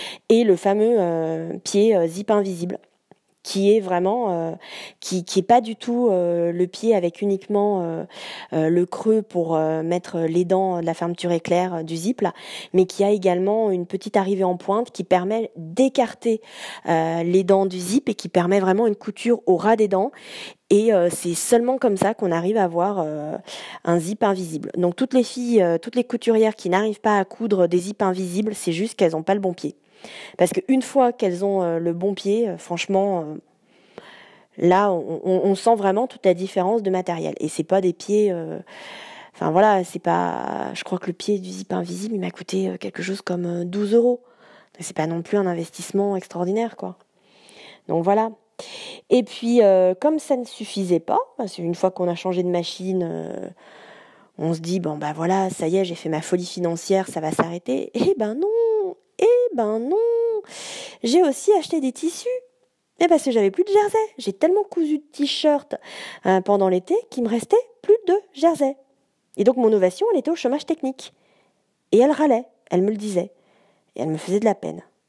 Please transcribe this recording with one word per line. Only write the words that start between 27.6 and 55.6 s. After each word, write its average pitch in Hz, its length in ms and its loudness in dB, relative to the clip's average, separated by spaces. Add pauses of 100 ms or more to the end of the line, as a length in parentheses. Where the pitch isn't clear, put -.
des 175 100 0
zips 190 240 -4
invisibles, 190 540 -2
c'est - 160 -4
juste 185 240 -4
qu'elles 165 200 2
ont 156 60 -4
pas 190 140 0
le 208 40 -2
bon 185 140 -2
pied. - 220 -10 (640)
Parce 180 140 2
qu'une 269 320 0
fois 247 300 2
qu'elles 185 300 -2
ont, 196 200 0
euh, 165 160 0
le 170 120 0
bon 185 220 -2
pied, 208 340 0
euh, 170 100 -6
franchement, 190 640 -2
euh, 151 140 -10 (1200)
là, 190 320 4
on, 160 320 -4
on, 185 220 2
on 196 100 2
sent 226 200 2
vraiment 202 300 0
toute - 220 -12
la 180 80 6
différence 190 480 -2
de 190 80 -2
matériel. 170 480 -4
Et 151 80 -4
c'est 156 160 -6
pas 190 180 2
des 180 120 0
pieds, 208 380 0
euh, 160 280 -6 (760)
enfin 156 160 -4
voilà, 190 340 4
c'est 175 140 -10
pas, - 760 -2
je - 80 -10
crois 180 160 -6
que - 80 -10
le 170 60 -6
pied 202 260 -4
du 185 100 -12
zip 185 240 -10
invisible, 185 400 -6
il 202 60 -4
m'a 180 100 -6
coûté, 185 400 -6
euh, 185 80 -8
quelque 190 240 -10
chose 190 220 -8
comme, 175 220 -4
euh, 175 180 -6
douze 202 320 -2
euros. 240 260 4 (540)
Donc, 185 60 -20
c'est - 140 -14
pas 156 120 -2
non 170 160 -4
plus 202 160 0
un 190 80 0
investissement 180 680 -4
extraordinaire, 185 600 -4
quoi. 185 220 -12 (880)
Donc 165 160 0
voilà. 214 260 2 (800)
Et 247 140 6
puis, 233 400 2
euh, 185 360 6
comme 302 200 2
ça 269 180 0
ne 247 80 -6
suffisait 185 540 -2
pas, - 200 0 (180)
parce 214 180 -8
qu'une 170 180 -4
fois 185 160 0
qu'on 180 200 -2
a 170 60 -2
changé 180 280 -2
de 180 60 -2
machine, 180 540 -4
euh, 165 460 -8 (880)
on 165 160 -2
se 160 60 -4
dit, « 175 220 -4
Bon, 151 160 -6
bah 151 180 -6
voilà, 185 340 0
ça 170 180 -4